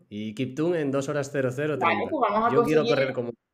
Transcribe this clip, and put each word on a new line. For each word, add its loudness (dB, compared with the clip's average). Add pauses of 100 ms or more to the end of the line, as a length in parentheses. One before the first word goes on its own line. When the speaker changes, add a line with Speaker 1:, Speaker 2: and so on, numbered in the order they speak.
Speaker 1:
y -8
Kiptum -2
en -2
dos -2
horas -4
cero 0
cero -2
treinta. 0
Speaker 2:
Vale, 0
pues -2 (120)
vamos 2
a 2
Speaker 1:
Yo 6
quiero 4
Speaker 2:
conseguir -2
Speaker 1:
correr 2
como -4 (240)